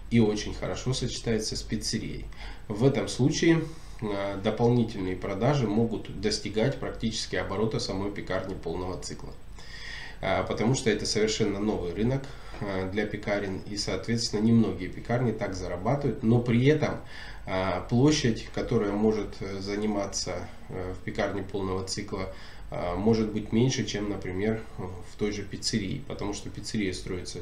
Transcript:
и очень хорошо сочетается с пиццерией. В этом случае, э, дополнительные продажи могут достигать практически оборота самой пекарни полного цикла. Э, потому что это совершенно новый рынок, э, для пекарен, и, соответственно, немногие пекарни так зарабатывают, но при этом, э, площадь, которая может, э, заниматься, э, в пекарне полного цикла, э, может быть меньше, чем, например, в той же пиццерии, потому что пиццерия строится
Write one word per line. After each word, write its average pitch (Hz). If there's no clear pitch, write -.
и 117
очень 104
хорошо 92
сочетается 113
с -
пиццерией. -
В 107
этом 113
случае, 160
э, 101
дополнительные 107
продажи 104
могут 107
достигать 107
практически 104
оборота 98
самой 98
пекарни 95
полного 90
цикла. -
Э, 92
потому 107
что 123
это -
совершенно 104
новый 92
рынок, 120
э, 95
для 104
пекарен, 101
и, 104
соответственно, 104
немногие 104
пекарни 120
так 101
зарабатывают, 95
но 113
при 120
этом, 143
э, 95
площадь, 123
которая 104
может, 107
э, 98
заниматься, 98
э, 92
в -
пекарне 101
полного 95
цикла, 98
э, 87
может 107
быть 107
меньше, 123
чем, 104
например, 95
в 90
той 104
же 98
пиццерии, 95
потому 101
что -
пиццерия 104
строится 90